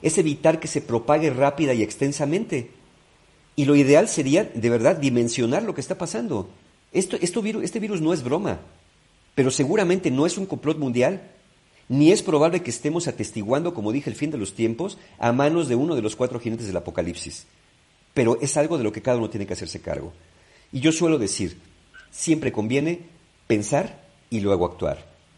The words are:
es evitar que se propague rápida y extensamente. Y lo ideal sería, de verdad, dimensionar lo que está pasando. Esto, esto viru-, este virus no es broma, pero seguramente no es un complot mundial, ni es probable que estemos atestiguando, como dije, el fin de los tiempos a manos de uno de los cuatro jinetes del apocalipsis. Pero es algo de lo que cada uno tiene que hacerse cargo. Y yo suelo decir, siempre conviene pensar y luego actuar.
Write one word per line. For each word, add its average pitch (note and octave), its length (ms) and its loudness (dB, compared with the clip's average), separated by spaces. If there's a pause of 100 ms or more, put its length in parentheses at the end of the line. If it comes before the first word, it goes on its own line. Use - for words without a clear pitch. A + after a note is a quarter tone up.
es D3+ 160 0
evitar D#3+ 400 2
que - 80 -10
se C#3+ 140 -4
propague D3 500 0
rápida C#3 440 0
y A2+ 100 2
extensamente. C#3+ 840 -2 (840)
Y C#3+ 120 2
lo C#3+ 100 6
ideal C#3+ 320 6
sería, D3+ 340 2
de A#2 260 -2
verdad, A#2+ 280 4
dimensionar B2 680 0
lo G#3 140 -6
que D3 40 -6
está - 160 -8
pasando. D#3+ 540 -6 (420)
Esto, F#3+ 280 0
esto A3+ 200 -2
viru-, A3 220 -4
este A3+ 160 -6
virus G3+ 220 -4
no D#3 120 2
es D3 120 -2
broma, C3+ 380 -2 (760)
pero C3 160 4
seguramente F3+ 580 2
no C#3 160 2
es F3 120 -2
un F#3+ 80 -4
complot D3+ 300 -4
mundial, C3+ 540 0 (580)
ni D3 220 6
es G#3+ 140 6
probable E3 380 2
que B2 80 -6
estemos D#3+ 360 -4
atestiguando, C3+ 680 -2
como G#2+ 180 -2
dije, C#3 180 -4
el G#2 60 -10
fin D3 160 -4
de C#3+ 60 -6
los G2 160 -6
tiempos A2+ 440 -2 (220)
a A#2 100 2
manos D3 380 2
de A#2+ 80 0
uno D#3 180 0
de B2 80 0
los G#2+ 140 -4
cuatro B2 240 -2
jinetes A2+ 260 -6
del F#2 120 -4
apocalipsis. E2 680 -6 (680)
Pero A#2 280 2
es C#3+ 160 -2
algo D#3 220 2
de A#2+ 60 0
lo G#2 60 0
que G#2+ 120 -8
cada B2 160 0
uno A2 120 -2
tiene G2+ 160 -8
que - 60 -10
hacerse F2 280 -10
cargo. - 320 -8 (600)
Y C3 80 -6
yo D3+ 100 4
suelo D#3+ 280 2
decir, F#2+ 400 -4 (520)
siempre D#3 400 -2
conviene C#3 520 -2 (440)
pensar C3 580 0 (260)
y A2+ 100 -2
luego G2 240 2
actuar. D#2+ 420 -4 (320)